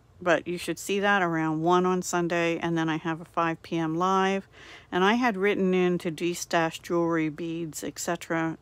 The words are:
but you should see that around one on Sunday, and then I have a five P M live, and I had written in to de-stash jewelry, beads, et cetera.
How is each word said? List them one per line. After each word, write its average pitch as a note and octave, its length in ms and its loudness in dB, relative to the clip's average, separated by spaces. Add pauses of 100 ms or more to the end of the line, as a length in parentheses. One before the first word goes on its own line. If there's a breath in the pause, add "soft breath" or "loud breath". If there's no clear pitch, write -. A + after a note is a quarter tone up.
(220)
but E3+ 240 2
you F3 120 -6
should E3 200 -6
see G3 220 -2
that G3+ 220 2
around D#3+ 400 0
one F3+ 240 4
on F#3 160 0
Sunday, E3+ 560 0
and E3+ 180 -2
then D#3+ 140 0
I D#3 80 -2
have E3 240 -6
a - 20 -14
five E3 380 -2
P E3+ 160 -4
M D#3+ 180 -2
live, F#3+ 500 2 (460 loud breath)
and F3+ 100 2
I G3+ 120 6
had A#3+ 240 0
written F#3+ 340 2
in F3+ 260 4
to F3 120 -4
de-stash E3+ 720 -2
jewelry, E3 500 0
beads, E3 520 -8
et - 160 -8
cetera. E3 640 -4